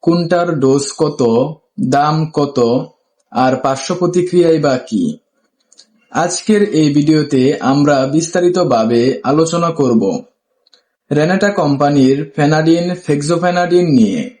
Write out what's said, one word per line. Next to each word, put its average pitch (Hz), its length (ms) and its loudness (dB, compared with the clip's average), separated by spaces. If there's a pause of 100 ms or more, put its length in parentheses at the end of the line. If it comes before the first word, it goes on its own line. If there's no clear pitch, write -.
কোনটার 170 460 0 (100)
ডোজ 135 260 2 (140)
কত, 147 220 -2 (680)
দাম 147 280 0 (160)
কত, 143 260 -2 (720)
আর 131 240 0
পার্শ্ব 135 380 -4
প্রতিক্রিয়াই 175 640 0
বা 143 160 0 (120)
কি? 95 180 -2 (1080)
আজকের 175 500 0 (100)
এই 156 180 2
ভিডিওতে 147 520 2 (240)
আমরা 143 300 2 (100)
বিস্তারিতভাবে 151 920 0 (240)
আলোচনা 165 480 0
করব 123 300 0 (1080)
রেনেটা 180 400 0
কোম্পানির 143 680 2 (160)
ফেনাডিন, 156 520 0 (160)
ফেক্সোফেনাডিন 175 920 0
নিয়ে। 110 280 2 (180)